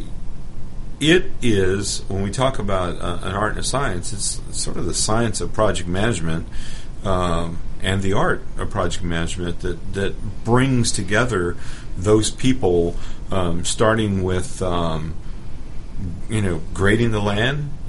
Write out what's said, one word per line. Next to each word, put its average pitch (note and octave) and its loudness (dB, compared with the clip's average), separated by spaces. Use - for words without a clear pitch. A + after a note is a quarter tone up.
it E3 6
is, G2+ 2
when G2 -2
we G2+ -2
talk C3 0
about, F#2 0
uh, F2 -2
an F#2 -4
art G#2 0
and F2 -2
a E2 0
science, A2+ -2
it's - -4
sort - -2
of - 0
the E2 0
science A2 0
of E2+ -2
project F2+ 2
management, F2 0
um, E2+ 0
and F#2+ 0
the G2 2
art C#3 2
of F#2 -2
project F#2 0
management E2+ -2
that, E2+ -2
that - -2
brings B2 4
together G2 0
those G#2 4
people E2+ 2
um, F2 2
starting A2 2
with, F#2 -2
um, E2 -2
you A2 0
know, F2 0
grading A2 2
the G#2+ 0
land, A#2+ 0